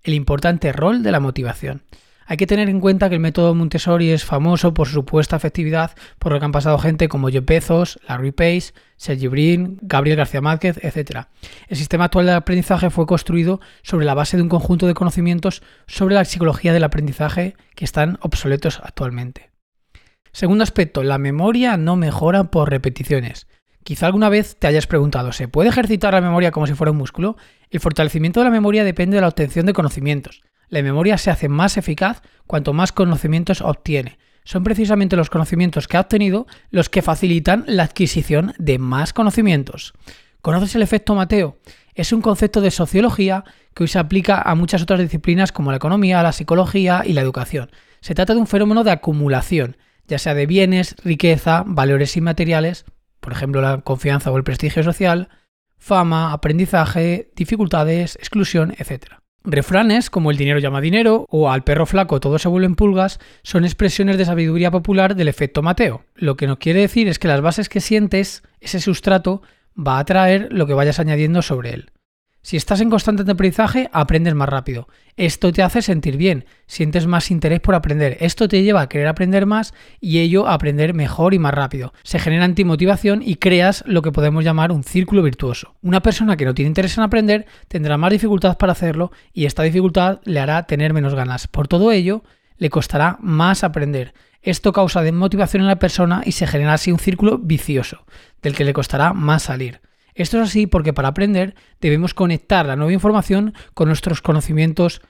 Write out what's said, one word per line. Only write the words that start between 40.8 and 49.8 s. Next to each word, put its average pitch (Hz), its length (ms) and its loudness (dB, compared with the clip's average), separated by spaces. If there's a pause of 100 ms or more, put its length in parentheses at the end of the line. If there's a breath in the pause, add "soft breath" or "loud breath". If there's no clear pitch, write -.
efecto 208 340 0
Mateo? 185 420 0 (380 soft breath)
Es 175 160 -2
un 226 100 2
concepto 208 380 2
de 196 100 4
sociología 190 720 0 (320 soft breath)
que - 80 -4
hoy 165 60 0
se 185 100 -2
aplica 185 420 0
a - 140 0
muchas 170 260 0
otras 180 200 0
disciplinas 175 500 0
como 139 220 -4
la 131 60 -2
economía, 180 440 2
la 170 80 2
psicología 180 720 0
y 160 100 0
la 143 60 2
educación. 127 520 -6 (280 soft breath)
Se - 140 -8
trata 185 200 2
de 233 60 2
un 220 60 0
fenómeno 208 380 2
de 208 80 2
acumulación, 147 840 -2 (300)